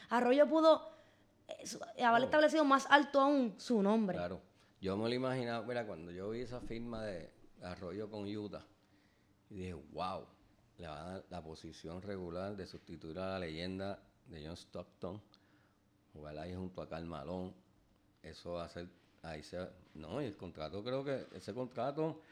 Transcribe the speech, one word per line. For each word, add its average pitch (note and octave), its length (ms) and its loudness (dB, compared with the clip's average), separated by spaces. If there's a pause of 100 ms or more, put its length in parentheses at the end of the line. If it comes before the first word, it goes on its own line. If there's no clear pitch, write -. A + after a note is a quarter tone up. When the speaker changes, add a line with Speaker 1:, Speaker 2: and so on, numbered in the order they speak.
(100)
Speaker 1:
Arroyo B3 380 6
pudo, D#4+ 400 8 (600)
eh, - 180 -12
su-, - 140 -10 (240)
haber A#3 180 8
Speaker 2:
Oh. - 20 4
Speaker 1:
establecido D4+ 400 8
más C4+ 260 6
alto C#4 300 8
aún C4+ 380 4
su A3 240 2
nombre". G3+ 340 4
Speaker 2:
Claro. F2+ 240 -4 (400)
Yo F#2 160 0
me A2 120 0
lo B2 60 0
imaginaba, B2 520 -2
mira, A#2+ 200 -4
cuando F2 260 -10
yo F#2+ 180 -6
vi A#2 120 -6
esa A#2+ 180 -8
firma A#2 440 -8
de F2 260 -8 (320)
Arroyo F2+ 480 -8
con G#2 180 -8
Utah, G#2 360 -8 (840)
y G#2+ 40 -16
dije, F#2 200 -6
"Wow, D#2 520 -6 (520)
le F2 80 -12
va D2+ 140 -10
a F2 120 -10
dar F#2+ 180 -10
la F2 120 -8
posición E2 600 -12
regular F#2+ 540 -6
de F2+ 100 -10
sustituir D#2+ 520 -12
a F#2+ 120 -4
la F#2+ 80 -4
leyenda F#2 600 -6 (280)
de D#2 200 -14
John E2+ 100 -10
Stockton, - 640 -10 (920)
jugar D2+ 260 -12
ahí F2 160 -8
junto F2+ 280 -8
a D2+ 60 -12
Karl E2 180 -10
Malone, E2+ 460 -8 (720)
eso D#2+ 300 -12
va E2+ 120 -6
a E2+ 40 -10
ser, F2 200 -12 (340)
ahí D#2 200 -10
se, F2+ 240 -8 (280)
no, D#2+ 280 -8
y C3+ 40 -4
el G2+ 100 -10
contrato F2 480 -8
creo C3 200 -4
que, C3 300 -6
ese G2+ 200 -10
contrato C#3 680 -4 (120)